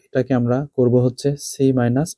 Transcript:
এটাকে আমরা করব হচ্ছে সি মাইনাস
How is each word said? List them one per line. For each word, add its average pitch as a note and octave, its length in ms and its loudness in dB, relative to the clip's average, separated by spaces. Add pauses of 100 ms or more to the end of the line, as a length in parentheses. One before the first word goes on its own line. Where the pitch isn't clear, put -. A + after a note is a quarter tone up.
এটাকে C3 320 -4
আমরা A#2+ 180 0 (200)
করব A#2+ 180 4 (100)
হচ্ছে B2+ 240 -2 (200)
সি - 160 -2 (140)
মাইনাস A#2+ 380 0